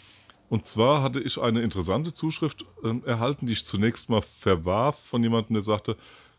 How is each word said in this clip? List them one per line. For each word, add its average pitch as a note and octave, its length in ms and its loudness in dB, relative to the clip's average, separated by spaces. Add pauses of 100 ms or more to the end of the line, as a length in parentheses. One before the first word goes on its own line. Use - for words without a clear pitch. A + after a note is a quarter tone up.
(500)
Und A2 160 -2
zwar C3+ 360 4
hatte C3+ 180 -2
ich - 220 -6
eine A#2 200 2
interessante G2 520 -2
Zuschrift, - 520 -4 (180)
ähm, A#2 220 -2
erhalten, B2+ 420 -2
die A2+ 60 0
ich - 120 -4
zunächst - 440 0
mal A2 120 4
verwarf F#2+ 800 0
von A#2+ 240 -2
jemandem, A2+ 320 2
der G#2 80 0
sagte, G#2+ 340 -2 (420)